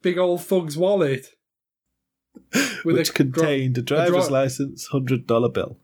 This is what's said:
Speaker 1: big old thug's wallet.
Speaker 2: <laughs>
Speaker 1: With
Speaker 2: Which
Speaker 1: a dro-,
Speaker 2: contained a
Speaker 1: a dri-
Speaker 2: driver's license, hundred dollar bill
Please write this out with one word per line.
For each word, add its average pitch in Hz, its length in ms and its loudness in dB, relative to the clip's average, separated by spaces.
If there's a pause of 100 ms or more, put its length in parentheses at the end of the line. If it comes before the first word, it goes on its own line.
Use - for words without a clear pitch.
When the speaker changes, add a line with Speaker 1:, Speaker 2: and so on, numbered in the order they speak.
Speaker 1:
big 180 160 0
old 175 280 0
thug's 165 320 0
wallet. 175 500 2 (1300)
Speaker 2:
<laughs> - 20 -14 (300)
Speaker 1:
With 165 120 2
Speaker 2:
Which 160 140 0
Speaker 1:
a - 140 0
dro-, 135 180 -2
Speaker 2:
contained 135 360 0
a - 20 -2
Speaker 1:
a - 40 -6
dri- 143 120 -2
Speaker 2:
driver's 175 340 2
license, 135 560 -2
hundred 131 400 -2
dollar 117 220 2
bill - 360 -4